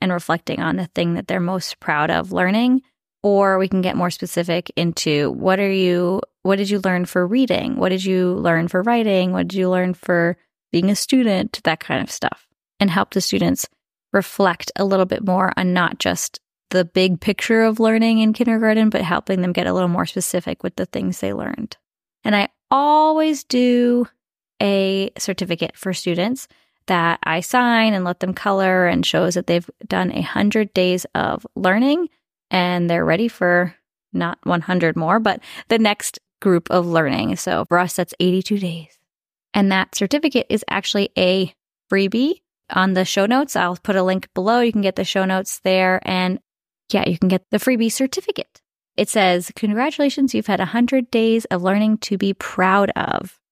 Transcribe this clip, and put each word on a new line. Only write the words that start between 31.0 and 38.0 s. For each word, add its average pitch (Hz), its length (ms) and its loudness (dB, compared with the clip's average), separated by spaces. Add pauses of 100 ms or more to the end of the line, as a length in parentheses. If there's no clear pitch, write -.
of - 400 -2
learning 247 540 2 (420)
and 180 400 0
they're 170 140 2
ready 175 240 2
for 175 460 0 (380)
not 175 300 -4
one 175 180 0
hundred 165 360 0
more, 170 240 0
but 214 200 -2 (280)
the 233 100 2
next 208 400 0 (220)
group 175 300 2
of 175 160 2
learning. 165 500 0
So - 320 -2
for 175 100 2
us, 180 160 -2
that's - 240 -6